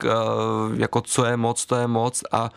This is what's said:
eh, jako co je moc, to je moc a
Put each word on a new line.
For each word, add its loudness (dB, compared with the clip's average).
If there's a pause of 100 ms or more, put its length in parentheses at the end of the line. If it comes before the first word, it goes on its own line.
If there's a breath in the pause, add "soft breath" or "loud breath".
eh, 2 (680)
jako 0
co 0
je 2
moc, 0
to 0
je 2
moc 0
a 0